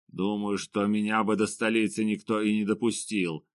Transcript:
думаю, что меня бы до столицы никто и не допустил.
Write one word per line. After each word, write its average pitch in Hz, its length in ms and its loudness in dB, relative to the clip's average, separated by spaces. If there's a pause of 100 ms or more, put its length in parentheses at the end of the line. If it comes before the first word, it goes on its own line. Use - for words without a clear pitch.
(180)
думаю, 104 400 0
что 101 300 0
меня 107 360 2
бы 104 120 2
до 104 100 2
столицы 110 580 0
никто 107 380 -2
и 107 100 2
не 107 140 0
допустил. 101 880 -2